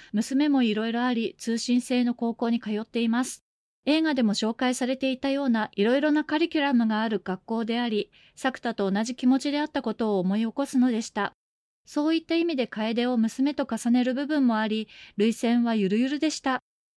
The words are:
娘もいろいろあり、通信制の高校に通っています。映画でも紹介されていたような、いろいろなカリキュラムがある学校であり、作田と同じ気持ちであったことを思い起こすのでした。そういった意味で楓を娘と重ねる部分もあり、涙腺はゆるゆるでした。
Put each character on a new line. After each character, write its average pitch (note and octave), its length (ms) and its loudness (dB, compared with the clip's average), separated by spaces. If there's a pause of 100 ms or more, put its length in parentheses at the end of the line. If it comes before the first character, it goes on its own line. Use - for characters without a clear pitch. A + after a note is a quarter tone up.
(120)
娘 C4+ 360 0
も C#4 140 4
い A3 120 2
ろ A3 140 -2
い A3+ 40 -4
ろ A#3+ 120 -2
あ B3+ 80 0
り、 A#3 260 -2
通 A3+ 200 -2
信 B3 220 2
制 B3 240 0
の A#3+ 100 0
高 A#3 200 -2
校 A#3 160 -2
に A#3 100 0
通 G#3 100 -8
っ G#3+ 140 -2
て - 160 -4
い A#3 80 2
ま A#3 160 2
す。 - 200 -12 (420)
映 D#4 160 4
画 D#4 120 2
で B3+ 80 2
も G#3 120 4
紹 A3+ 200 -2
介 B3+ 200 0
さ B3 120 -4
れ C4 100 -2
て C4 160 -2
い B3+ 60 -4
た C#4 120 -2
よ C#4 140 0
う C4 60 2
な、 A3 260 0
い G3+ 80 2
ろ A#3+ 120 4
い C#4+ 40 2
ろ D4+ 100 2
な D4+ 140 2
カ D4+ 140 -2
リ E4 100 0
キ D#4+ 100 -2
ュ D4 40 2
ラ C#4 100 0
ム A#3 140 4
が A3 160 0
あ A3+ 60 0
る G#3+ 140 -2
学 F#3 220 -6
校 A3+ 200 -4
で A3+ 160 -2
あ A#3+ 80 -2
り、 G#3+ 220 -4 (240)
作 - 260 -4
田 A#3 140 -4
と D4 160 0
同 G#3+ 140 0
じ B3 100 -6
気 B3+ 120 -2
持 C4 120 4
ち C#4+ 140 -4
で D4 80 0
あ D4+ 40 -2
っ D#4 40 -4
た C#4 140 -4
こ A3 120 -4
と G#3+ 220 0
を F#3 40 2
思 F#3 160 0
い A3 40 0
起 A3+ 120 -2
こ C#4 120 -4
す C#4 140 -2
の B3 120 4
で A3+ 120 -2
し - 80 -12
た。 - 220 -2 (520)
そ D4+ 240 -2
う E4 60 2
い E4 40 2
っ D#4+ 60 -8
た E4 100 -4
意 E4+ 120 2
味 E4 100 -2
で B3 100 -2
楓 A3+ 400 -2
を B3 120 0
娘 B3+ 340 0
と C#4 180 -4
重 A#3 200 -2
ね B3 120 4
る B3 120 0
部 C#4+ 120 -4
分 C#4+ 200 2
も A3+ 120 2
あ A3 80 0
り、 G#3+ 220 -4 (300)
涙 A3 160 4
腺 A#3+ 300 2
は A#3 100 0
ゆ G3+ 160 0
る G#3+ 80 2
ゆ B3+ 100 2
る C#4+ 100 -2
で D4+ 120 0
し - 100 -6
た。 C4 200 -2 (360)